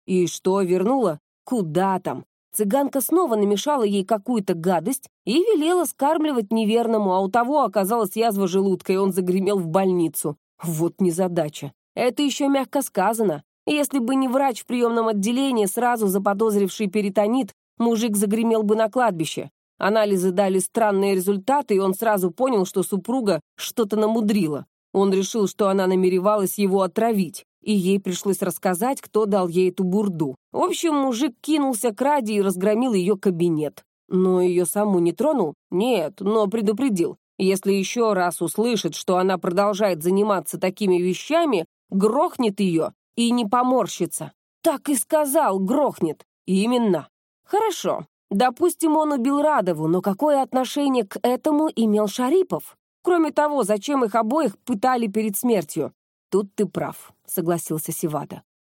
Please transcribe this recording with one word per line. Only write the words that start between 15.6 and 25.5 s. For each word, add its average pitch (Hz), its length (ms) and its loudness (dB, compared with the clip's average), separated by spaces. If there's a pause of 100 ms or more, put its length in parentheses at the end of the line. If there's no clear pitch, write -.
сразу 233 420 0
заподозривший 202 840 0
перитонит, 208 640 0 (240)
мужик 233 360 0
загремел 220 480 2
бы 208 140 2
на 220 140 0
кладбище. 175 580 -2 (300)
Анализы 190 540 2
дали 190 260 2
странные 196 560 0
результаты, 202 640 0
и - 20 4
он 190 160 0
сразу 196 360 0
понял, 233 360 0
что 190 160 -4
супруга 202 580 -2 (160)
что-то 214 400 -4
намудрила. 208 680 0 (260)
Он 196 220 2
решил, 196 320 0
что 196 240 0